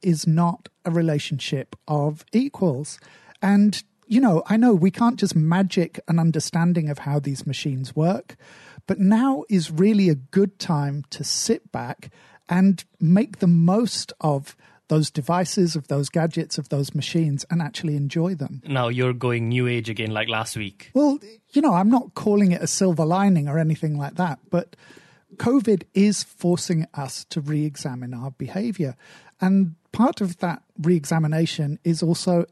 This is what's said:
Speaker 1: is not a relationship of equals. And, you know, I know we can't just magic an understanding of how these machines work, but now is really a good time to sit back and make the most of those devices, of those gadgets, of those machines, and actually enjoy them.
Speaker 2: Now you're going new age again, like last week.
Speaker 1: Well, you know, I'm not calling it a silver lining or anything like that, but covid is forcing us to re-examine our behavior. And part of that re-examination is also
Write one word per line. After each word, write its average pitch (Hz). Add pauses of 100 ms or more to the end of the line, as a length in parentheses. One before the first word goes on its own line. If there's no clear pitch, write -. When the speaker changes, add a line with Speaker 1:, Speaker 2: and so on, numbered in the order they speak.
Speaker 1:
is 165
not 170 (160)
a 170
relationship 151 (120)
of 151
equals. 190 (420)
And, 202 (260)
you 226
know, 202
I 208
know 240
we 180
can't 233
just 196
magic 170
an 165
understanding 165
of 143
how 147
these 139
machines 131
work, 165 (520)
but 190
now 240
is 165
really 190
a 156
good 190
time 143
to -
sit -
back 120 (380)
and 185 (160)
make 180
the 190
most 175
of 143 (340)
those 156
devices, 170
of 143
those 143
gadgets, 165
of 147
those 143
machines, 151
and 165
actually 147
enjoy 165
them. 143
Speaker 2:
Now 131
you're 127
going 120
new 123
age 120
again, 110
like 110
last 110
week. 104
Speaker 1:
Well, 285 (340)
you 285
know, 294
I'm 190
not 247
calling 202
it 170
a 165
silver 165
lining 180
or 143
anything 156
like 143
that, 165 (100)
but - (640)
covid 233 (100)
is 202
forcing 175
us -
to -
re-examine 139
our 123
behavior. 175 (420)
And 190 (160)
part -
of 180
that 170 (180)
re-examination 160
is 170
also 170